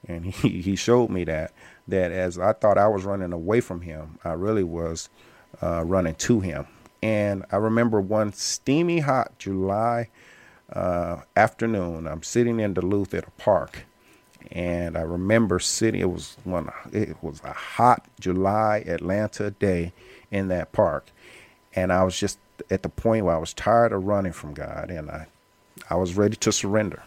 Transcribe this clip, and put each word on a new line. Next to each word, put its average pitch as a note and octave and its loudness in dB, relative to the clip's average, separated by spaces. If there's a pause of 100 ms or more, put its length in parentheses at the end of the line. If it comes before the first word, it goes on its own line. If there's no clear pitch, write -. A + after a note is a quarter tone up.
And E2+ -8
he, F#2 -2
<laughs> - -
he F#2+ 0
showed A#2+ 4
me F2+ -2
that, D#2+ -4 (340)
that F2+ 0
as F2+ -2
I G2 2
thought G2+ 4
I G2+ 6
was G2+ 2
running F#2+ -4
away F#2 2
from F2+ -8
him, D#2 -14
I E2+ -4
really G2 0
was, E2 -6 (500)
uh, E2+ -2
running E2+ 2
to A#2 2
him. D2+ -6 (340)
And G#2 0
I G2 0
remember A2 2
one G#2 0
steamy E3+ 0
hot C#3 0
July, G#2 -2 (600)
uh, F2 -2 (140)
afternoon, F#2+ 0
I'm D#2+ -8
sitting A#2+ 2
in G2+ 0
Duluth F#2 0
at E2+ -4
a - -20
park, - 0 (680)
and F2 -2
I E2 -2
remember F#2 2
sitting, G#2 0
it F#2 2
was E2 -10
one, F2 -4 (200)
it E2 -2
was D2+ -10
a C#2 -12
hot - 2 (140)
July G#2 2
Atlanta G2+ -2
day F2 0 (380)
in G2 -2
that F2+ -4
park. D#2 0 (640)
And F#2 2
I F#2 6
was F#2 0
just - -4 (300)
at F#2+ 0
the D#2+ -4
point A2 0
where E2 2
I D#2+ 0
was D#2+ -8
tired A#2 4
of F#2+ -2
running G2 0
from D2 -14
God, D2 -10
and D#2 -10
I, D2+ -12 (640)
I E2+ -2
was F2+ 0
ready G#2+ 4
to - 2
surrender. G#2 0